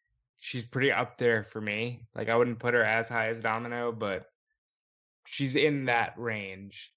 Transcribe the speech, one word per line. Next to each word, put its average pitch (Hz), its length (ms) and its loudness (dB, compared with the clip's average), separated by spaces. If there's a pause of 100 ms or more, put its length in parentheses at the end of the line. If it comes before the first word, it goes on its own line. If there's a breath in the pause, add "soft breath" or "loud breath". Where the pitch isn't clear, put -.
(400)
she's 123 240 -8
pretty 135 280 2
up 120 260 0
there 117 260 4
for - 160 -10
me. 110 440 -4 (100)
Like, 110 160 -2
I 113 80 4
wouldn't 120 220 2
put 120 160 0
her 117 80 4
as 110 260 2
high 113 200 0
as 113 120 -4
Domino, 120 500 -2
but 104 360 -4 (1000)
she's 135 300 -4
in 139 300 2
that 117 320 2
range. 101 800 -8